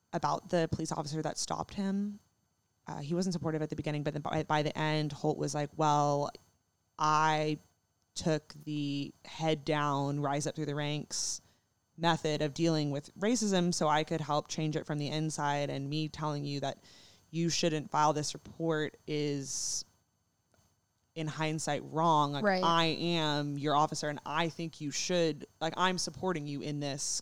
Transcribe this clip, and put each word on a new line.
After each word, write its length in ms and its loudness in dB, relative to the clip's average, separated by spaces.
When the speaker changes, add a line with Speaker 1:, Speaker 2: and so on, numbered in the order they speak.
Speaker 1:
about 380 -2
the 200 2
police 220 -4
officer 300 -4
that 160 -4
stopped 360 -4
him, 460 -2
uh, 120 -10
he 160 -4
wasn't 200 0
supportive 260 -2
at 80 -2
the 80 -4
beginning, 260 -2
but 120 -2
then 80 -4
by, 200 0
by 200 2
the 160 -2
end, 340 0
Holt 240 0
was 180 -4
like, 220 -2
"Well, 540 4
I 600 4
took 400 -2
the 480 -2
head 400 0
down, 540 2
rise 260 0
up 100 -4
through 80 -4
the 100 -4
ranks 680 -4
method 420 2
of 140 0
dealing 360 2
with 280 -6
racism 560 2
so 140 2
I 160 4
could 180 -2
help 260 0
change 260 -2
it 120 -2
from 100 -4
the 120 -4
inside, 600 -2
and 220 -6
me 180 -2
telling 380 -4
you 140 -4
that 180 -4
you 200 0
shouldn't 400 0
file 240 4
this 180 -2
report 640 -4
is, 760 -4
in 120 -6
hindsight, 560 -2
wrong. 400 6
Like, 120 -2
Speaker 2:
Right. 200 4
Speaker 1:
I 220 6
am 720 0
your 180 2
officer, 320 2
and 160 -4
I 240 0
think 320 -8
you 100 -4
should, 560 0
like, 160 -2
I'm 220 2
supporting 480 -2
you 160 -6
in 180 -4
this 420 -4